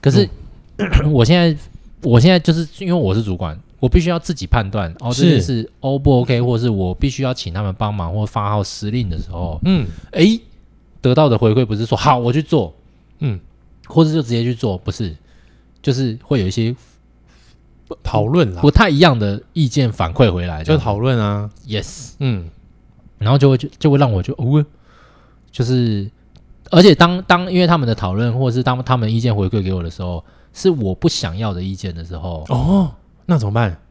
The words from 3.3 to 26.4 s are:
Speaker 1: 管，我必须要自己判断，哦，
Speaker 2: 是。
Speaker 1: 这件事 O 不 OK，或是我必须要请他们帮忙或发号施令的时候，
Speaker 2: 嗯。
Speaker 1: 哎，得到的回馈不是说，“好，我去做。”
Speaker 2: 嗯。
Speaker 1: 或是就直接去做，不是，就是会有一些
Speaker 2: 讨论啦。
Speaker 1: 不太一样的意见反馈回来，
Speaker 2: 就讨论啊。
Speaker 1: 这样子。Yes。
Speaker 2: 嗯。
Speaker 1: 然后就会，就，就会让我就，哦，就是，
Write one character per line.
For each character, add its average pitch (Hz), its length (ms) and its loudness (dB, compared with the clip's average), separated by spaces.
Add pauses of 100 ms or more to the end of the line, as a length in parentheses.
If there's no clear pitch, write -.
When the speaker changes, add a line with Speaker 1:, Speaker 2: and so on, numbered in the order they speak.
Speaker 1:
管， 85 220 -8 (220)
我 131 100 0
必 180 100 4
须 170 100 0
要 170 80 -2
自 165 160 -6
己 139 140 -8
判 110 220 0
断， 95 300 -4
哦， 120 120 -6
Speaker 2:
是。 127 120 0
Speaker 1:
这 175 80 6
件 120 100 4
事 110 280 -4 (120)
O 139 180 -2
不 139 200 4
OK， 120 220 0
或 123 160 0
是 120 120 0
我 95 240 -2
必 139 160 -2
须 131 140 -6
要 127 100 -2
请 87 200 -10
他 98 80 -6
们 98 160 -4
帮 104 160 -4
忙 87 200 -6
或 107 120 -2
发 101 240 -4
号 104 140 -2
施 - 280 -8
令 120 180 -4
的 80 80 -4
时 - 140 -8
候， 85 340 -6
Speaker 2:
嗯。 170 220 2 (240)
Speaker 1:
哎， 214 280 2 (600)
得 127 140 2
到 151 120 4
的 117 100 2
回 110 160 4
馈 127 120 2
不 107 100 -4
是 110 100 -4
说 113 120 -2
，“好， 135 200 2
我 120 140 -2
去 147 120 0
做。” 107 300 -2 (460)
Speaker 2:
嗯。 110 200 -4 (480)
Speaker 1:
或 160 180 4
是 156 80 0
就 160 80 0
直 117 80 -8
接 117 140 -2
去 120 100 -2
做， 107 240 -4
不 - 140 -8
是， 90 240 -6 (680)
就 147 100 -2
是 123 320 -4
会 139 160 -2
有 92 80 0
一 95 40 -4
些 113 220 -2 (1300)
Speaker 2:
讨 107 220 -2
论 127 280 2
啦。 87 80 -6
Speaker 1:
不 143 100 6
太 220 160 4
一 147 120 0
样 156 180 6
的 104 240 -2 (100)
意 156 160 0
见 123 240 0
反 85 220 -4
馈 117 180 4
回 87 140 -4
来， 80 180 -8
Speaker 2:
就 156 140 2
讨 104 220 -2
论 123 200 0
啊。 104 300 -2 (180)
Speaker 1:
这 107 60 -8
样 104 100 -4
子。 - 60 -12
Yes。 - 300 -16
Speaker 2:
嗯。 101 300 -4 (680)
Speaker 1:
然 104 140 0
后 139 60 4
就 139 120 6
会， 131 80 4
就， - 100 -6 (100)
就 151 140 2
会 139 60 4
让 135 140 2
我 92 120 0
就， 135 100 -6
哦， 143 300 0 (880)
就 120 140 -4
是， 113 440 -2 (600)